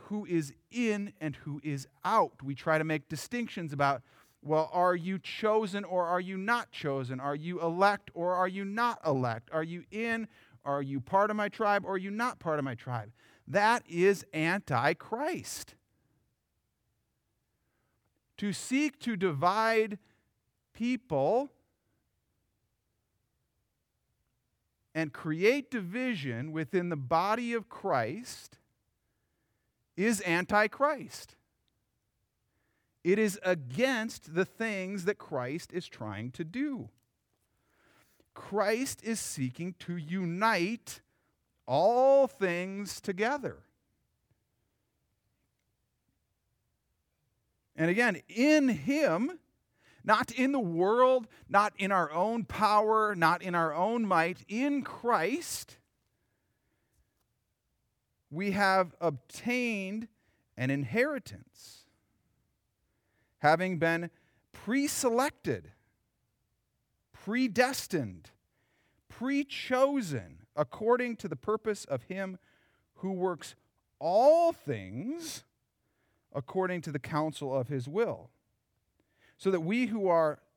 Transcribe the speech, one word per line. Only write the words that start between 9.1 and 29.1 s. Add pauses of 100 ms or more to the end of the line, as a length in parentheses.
Are
you
in? (360)
Are
you
part
of
my
tribe
or
are
you
not
part
of
my
tribe? (360)
That
is
antichrist. (2750)
To
seek
to
divide (760)
people (3500)
and
create
division
within
the
body
of
Christ (1400)